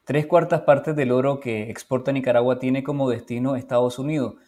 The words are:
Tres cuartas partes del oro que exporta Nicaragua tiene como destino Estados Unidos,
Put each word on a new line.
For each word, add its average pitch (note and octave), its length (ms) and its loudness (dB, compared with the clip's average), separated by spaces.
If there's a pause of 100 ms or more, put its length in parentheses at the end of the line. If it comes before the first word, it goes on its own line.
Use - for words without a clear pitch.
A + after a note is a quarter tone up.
Tres D3 240 0
cuartas E3 340 4
partes D#3+ 340 2
del C3 160 0
oro C3 280 2
que A2 320 -6
exporta C3 400 -4
Nicaragua B2+ 480 2
tiene C3 240 -2
como C#3 260 -2
destino B2 460 -4
Estados B2 420 0
Unidos, C#3 380 -4 (120)